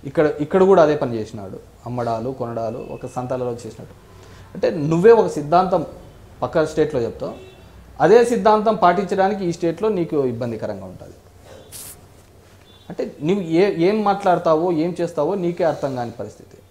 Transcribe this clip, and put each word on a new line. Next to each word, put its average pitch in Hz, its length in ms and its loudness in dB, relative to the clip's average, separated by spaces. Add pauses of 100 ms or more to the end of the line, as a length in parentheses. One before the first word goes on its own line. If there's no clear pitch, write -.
ఇక్కడ, 147 360 0
ఇక్కడ 185 220 2
కూడా 190 200 8
అదే 151 140 4
పని 123 220 -4
చేసినాడు, 104 400 -10 (280)
అమ్మడాలు 117 440 -4
కొనడాలు 117 600 -8
ఒక 135 160 -12
సంతాలలో 127 460 -6
చేసినట్టు. 110 420 -14 (600)
అంటే 226 160 0
నువ్వే 170 400 4
ఒక 214 160 6
సిద్ధాంతం 170 600 0 (560)
పక్క 151 240 0
స్టేట్లో 151 340 -2
చెప్తావు, 131 320 -6 (680)
అదే 214 240 8
సిద్ధాంతం 214 520 2
పాటించడానికి 190 680 2
ఈ 170 80 0
స్టేట్లో 170 360 -2
నీకు 165 360 0
ఇబ్బందికరంగా 113 600 -4
ఉంటుంది. 92 280 -18 (1800)
అంటే - 340 -10
నువ్వు 185 200 0
ఏ, 165 460 2
ఏం 214 160 0
మాట్లాడతావో 175 680 2
ఏం 165 280 -2
చేస్తావో 170 340 -2
నీకే 175 300 -2
అర్థం 143 320 -2
కాని 120 140 -6
పరిస్థితి. - 460 -16 (140)